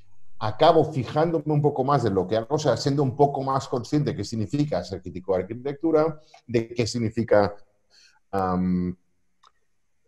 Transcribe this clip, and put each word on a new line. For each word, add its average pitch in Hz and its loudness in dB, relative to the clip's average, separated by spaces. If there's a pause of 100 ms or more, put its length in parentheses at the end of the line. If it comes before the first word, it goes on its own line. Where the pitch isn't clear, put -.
(380)
acabo 151 4
fijándome 151 0
un 147 2
poco 147 0
más 139 2
de 113 2
lo 95 2
que 104 -2
hago, 113 -2
o 156 0
sea, 135 2
siendo 143 0
un 127 0
poco 139 2
más 135 -2
consciente 147 -2
de 143 -6
qué 101 -6
significa 113 -2
ser 92 -10
crítico 92 -4
de 92 0
arquitectura, 151 -2 (260)
de 117 0
qué 120 -2
significa, 107 0 (760)
am, 92 0 (1120)